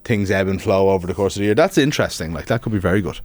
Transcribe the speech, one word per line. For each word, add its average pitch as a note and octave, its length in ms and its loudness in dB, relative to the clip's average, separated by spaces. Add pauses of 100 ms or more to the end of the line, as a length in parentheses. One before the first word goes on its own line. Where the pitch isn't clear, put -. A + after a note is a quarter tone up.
things G2+ 260 0
ebb F#2+ 160 2
and F#2+ 160 -2
flow G2 280 2
over F#2 140 0
the F2+ 100 -6
course G2 200 -2
of G2+ 60 -6
the G2+ 60 0
year. G#2+ 100 2
That's E3 200 2
interesting. G#2 560 0
Like, - 140 -8
that A#2+ 160 -2
could A2+ 100 -4
be G#2 60 0
very F#2 240 2
good. D2+ 220 -6